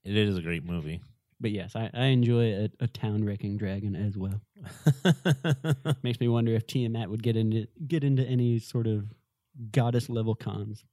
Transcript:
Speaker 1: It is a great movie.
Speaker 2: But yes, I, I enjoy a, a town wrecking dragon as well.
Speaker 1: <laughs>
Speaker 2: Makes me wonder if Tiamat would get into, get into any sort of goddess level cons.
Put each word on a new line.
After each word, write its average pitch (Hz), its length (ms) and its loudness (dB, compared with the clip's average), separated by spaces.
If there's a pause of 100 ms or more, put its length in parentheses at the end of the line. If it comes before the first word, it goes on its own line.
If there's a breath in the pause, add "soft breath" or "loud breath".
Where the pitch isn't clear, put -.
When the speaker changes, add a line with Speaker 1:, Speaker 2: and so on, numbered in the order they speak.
Speaker 1:
It 101 140 -2
is 104 200 4
a 87 40 -2
great 82 240 -4
movie. 85 340 -4 (380)
Speaker 2:
But 113 140 -4
yes, 98 240 -6
I, 113 180 -4
I 123 120 0
enjoy 120 480 4
a, 104 160 0 (100)
a 123 80 0
town 107 380 -2
wrecking 101 320 -4
dragon 101 360 -4
as 98 240 -2
well. 98 220 -4 (160)
Speaker 1:
<laughs> 151 1500 0
Speaker 2:
Makes 120 200 -2
me 120 80 4
wonder 117 240 2
if 110 120 0
Tiamat 117 440 -4
would 107 140 -4
get 117 120 2
into, 110 320 0 (180)
get 147 200 0
into 135 180 4
any 120 360 2
sort 113 280 -2
of 107 260 -2 (600)
goddess 120 360 2
level 113 240 0
cons. 104 600 -8